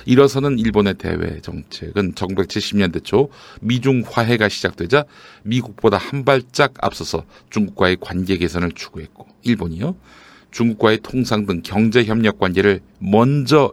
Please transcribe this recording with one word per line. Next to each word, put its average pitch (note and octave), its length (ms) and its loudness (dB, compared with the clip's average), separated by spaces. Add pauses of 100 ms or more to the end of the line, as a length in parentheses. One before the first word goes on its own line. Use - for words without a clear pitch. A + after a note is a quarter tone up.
일어서는 C3+ 540 4
일본의 G#2 400 2
대외 E2 420 -6
정책은 E2 760 -8
천구백칠십 F#2 640 -4
년대 F2+ 240 0
초 C3+ 300 0 (300)
미중 B2 460 0
화해가 A2+ 420 2
시작되자 F#2+ 560 0 (380)
미국보다 A#2 540 0
한 C#3 280 -4
발짝 C3+ 560 0
앞서서 E2+ 440 -4 (240)
중국과의 F#2+ 520 0
관계 F#2 360 -4
개선을 F2 360 -2
추구했고, - 540 -18 (160)
일본이요, G#2+ 540 -4 (540)
중국과의 A2 520 0
통상 A2+ 440 -2
등 F2 180 -4
경제 A2 400 2
협력 A2 340 0
관계를 F#2+ 420 2 (180)
먼저 B2+ 760 2